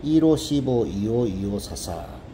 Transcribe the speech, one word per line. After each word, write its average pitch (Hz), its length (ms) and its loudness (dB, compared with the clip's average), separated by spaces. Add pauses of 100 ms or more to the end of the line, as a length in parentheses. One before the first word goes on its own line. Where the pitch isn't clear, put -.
일 156 200 4
오 156 120 6
십오, 127 480 0
이 98 240 -2
오 120 180 2
이 98 240 -2
오 101 80 -2
사사. - 640 -10 (100)